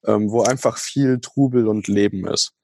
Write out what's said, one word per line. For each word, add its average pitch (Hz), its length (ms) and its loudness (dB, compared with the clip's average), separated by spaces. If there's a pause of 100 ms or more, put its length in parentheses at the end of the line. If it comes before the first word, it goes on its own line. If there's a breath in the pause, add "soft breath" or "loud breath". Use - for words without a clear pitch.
ähm, 107 260 0
wo 113 120 2
einfach 120 340 0
viel 131 420 0
Trubel 123 480 0
und 107 200 -2
Leben 101 400 0
ist. - 260 -4 (100)